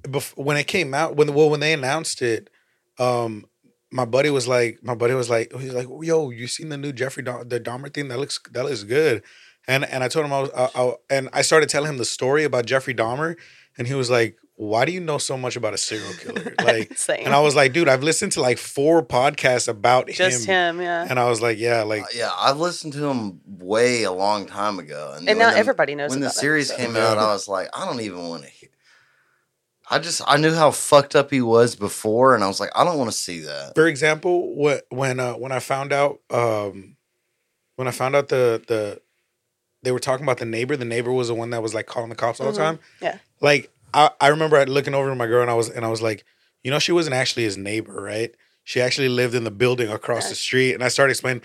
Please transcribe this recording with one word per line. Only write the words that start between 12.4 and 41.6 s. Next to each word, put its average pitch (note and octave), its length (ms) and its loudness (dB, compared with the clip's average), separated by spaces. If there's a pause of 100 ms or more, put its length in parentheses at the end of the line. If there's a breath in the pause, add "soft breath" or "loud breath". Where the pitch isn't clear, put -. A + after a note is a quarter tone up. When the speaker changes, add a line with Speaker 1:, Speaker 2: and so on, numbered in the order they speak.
Speaker 1:
about B2+ 220 0
Jeffrey C3 280 -2
Dahmer, B2+ 420 -2 (420 soft breath)
and B2 100 -6
he C3+ 80 -4
was B2+ 160 -2
like, A#2 260 2 (180)
"Why A2 300 0
do D#3+ 60 -2
you F#3 80 -4
know D#3 180 -4
so C#3 200 -4
much B2+ 180 -6
about A2 180 -4
a F#2+ 40 -6
serial F#2 360 -6
killer?" G3 460 -10
Speaker 2:
<laughs> G3+ 40 2
Speaker 1:
Like, A2 340 0
Speaker 2:
Same. - 280 -4
Speaker 1:
and C3+ 80 2
I C#3 60 8
was D3 160 4
like, C3+ 180 4
"Dude, E3 160 2
I've C3 140 4
listened D#3+ 300 0
to, E3+ 80 -2
like, B2 180 2
four D#3+ 440 2
podcasts B2+ 640 2
about A#2+ 420 2
Speaker 2:
Just B2+ 360 0
Speaker 1:
him." F3 320 2
Speaker 2:
him, F3+ 60 -6
yeah. F3 260 -4
Speaker 1:
And B2+ 100 0
I A#2+ 100 4
was A2+ 120 0
like, A#2 160 0
"Yeah, A#2 260 0
like" G#2+ 200 -4
Speaker 3:
Uh, - 100 -12
yeah, A2+ 240 -4
I've B2+ 220 2
listened E3 340 -4
to D3 140 -4
him G#2+ 380 -6
way A2 580 0
a F#2+ 80 0
long G2 340 -2
time G2+ 320 -4
ago. D2 400 -12
And D#2+ 120 -10
Speaker 2:
And G#3+ 100 4
Speaker 3:
when A#3 80 6
Speaker 2:
now A3 40 4
Speaker 3:
the, A3 60 2
Speaker 2:
everybody F#3 380 0
knows C#3+ 160 -4
Speaker 3:
when C3 80 -4
the C#3 80 -2
Speaker 2:
about - 80 -4
him, - 60 -4
Speaker 3:
series D3 280 2
Speaker 2:
so. - 80 -8
Speaker 3:
came A#2 180 -4
Speaker 1:
Yeah. A2 160 2
Speaker 3:
out, G#2+ 60 2
I G#2+ 160 2
was G2 140 -6
like, F#2+ 260 -4
"I D3 120 -8
don't C#3+ 160 -6
even F2+ 260 -8
wanna D#2+ 200 -10
hear." - 220 -20 (1200)
I C3 60 2
just, D#3+ 300 -4
I C#3+ 100 6
knew D#3 160 4
how D#3+ 160 6
fucked C#3 460 4
up C#3+ 160 4
he C3+ 100 2
was A#2 340 6
before, A2+ 600 2
and G#2 80 2
I F#2+ 40 2
was G2 120 -2
like, G2+ 160 -4
"I B2+ 80 6
don't E3+ 140 0
wanna A#2+ 140 -2
see F2 300 -8
that." C#2+ 340 -12
Speaker 1:
For D#3+ 120 6
example, D#3 680 0
wh-, C#3+ 380 0
when, B2+ 260 -2
uh, B2 140 -4
when A#2+ 180 -8
I B2+ 80 -2
found C#3 320 -4
out, C#3+ 280 2 (100)
um, G#2 680 -2 (800)
when B2+ 120 -4
I B2 40 -4
found C3 240 0
out C#3+ 140 2
the, B2 380 2
the, G#2 340 -4 (800)
they B2+ 100 -2
were B2+ 80 0
talking C3+ 260 -2
about B2+ 120 0
The A#2 80 -6
Neighbor. A#2 300 -4
The B2 100 -4
Neighbor A#2 260 -2
was B2+ 180 0
the A#2+ 40 0
one A#2 180 -6
that A#2 120 -4